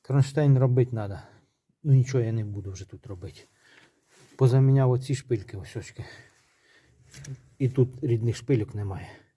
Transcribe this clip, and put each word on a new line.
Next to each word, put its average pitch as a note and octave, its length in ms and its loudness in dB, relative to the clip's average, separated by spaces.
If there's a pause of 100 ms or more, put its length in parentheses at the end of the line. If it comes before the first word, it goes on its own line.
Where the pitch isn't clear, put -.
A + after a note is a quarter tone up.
Кронштейн C#3 560 2
робити B2 340 2
треба. G#2 320 -8 (600)
Ну, C#3+ 100 4
нічого B2+ 300 2
я A2+ 80 -2
не A2 140 -4
буду G2+ 260 -10
вже F#2 180 -16
тут - 180 -20
робити. F2+ 400 -16 (880)
Позаміняв C3+ 540 4
оці B2+ 240 -2
шпильки, G#2 420 -6
ось - 180 -14
очки. - 300 -12 (1500)
І C3 120 0
тут - 340 0
рідних A#2 320 -2
шпильок A2 400 -2
немає. G2 340 -8 (280)